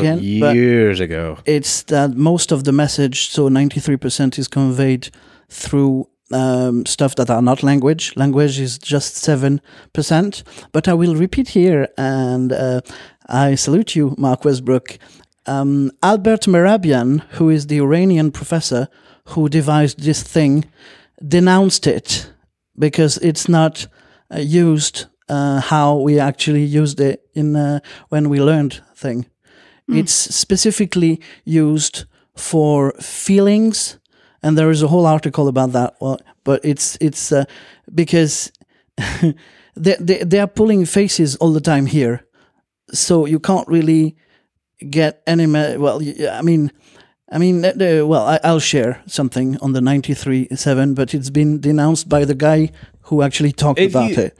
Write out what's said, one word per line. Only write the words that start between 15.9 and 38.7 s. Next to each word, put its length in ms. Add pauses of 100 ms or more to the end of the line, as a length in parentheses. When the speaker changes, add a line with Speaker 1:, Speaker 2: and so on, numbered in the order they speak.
Speaker 1:
Albert 380
Mehrabian, 880
who 200
is 160
the 140
Iranian 500
professor 560 (420)
who 200
devised 520
this 220
thing, 440 (600)
denounced 600
it 440 (480)
because 400
it's 300
not, 380 (480)
uh, 40
used, 680 (240)
uh, 300
how 360
we 220
actually 460
used 360
it 220 (120)
in, 220
uh, 240 (300)
when 180
we 120
learned 420 (120)
thing. 300 (640)
Speaker 3:
Mm. 80
Speaker 1:
It's 140
specifically 1120 (240)
used 580 (300)
for 680
feelings, 960 (440)
and 160
there 120
is 120
a 60
whole 180
article 420
about 240
that. 300
Well, 160 (240)
but 200
it's, 380
it's, 320
uh, 120 (500)
because 580 (220)